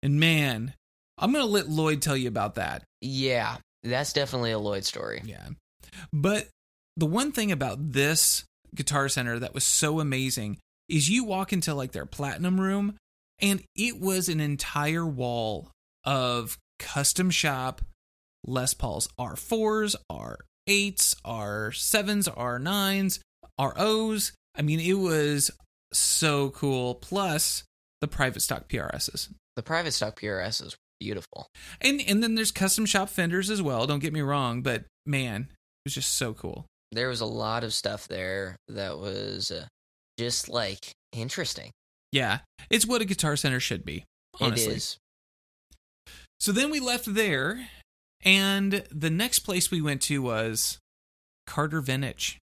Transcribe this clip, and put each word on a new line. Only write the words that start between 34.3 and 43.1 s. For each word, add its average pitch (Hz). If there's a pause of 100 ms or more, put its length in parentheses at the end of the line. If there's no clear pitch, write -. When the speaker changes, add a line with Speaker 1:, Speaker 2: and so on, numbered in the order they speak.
Speaker 1:
but 123 (220)
man, 127
it -
was 139
just -
so 117
cool. - (240)
Speaker 2:
There 120
was 123
a 113
lot 113
of 110
stuff 101
there 92 (120)
that 98
was, 98
uh, 82 (520)
just, 117
like, 101 (200)
interesting. - (400)
Speaker 1:
Yeah, 123 (320)
it's 220
what 233
a -
Guitar 160